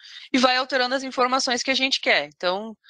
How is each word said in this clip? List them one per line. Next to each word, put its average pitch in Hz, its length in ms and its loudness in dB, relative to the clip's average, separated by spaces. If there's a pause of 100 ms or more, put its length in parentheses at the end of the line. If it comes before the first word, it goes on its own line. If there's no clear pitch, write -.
(320)
e 269 60 4
vai 254 180 4
alterando 262 400 -2
as 269 80 -6
informações 254 580 0
que - 80 -2
a 262 60 2
gente 262 240 0
quer. 175 260 2
Então, 190 500 -4 (140)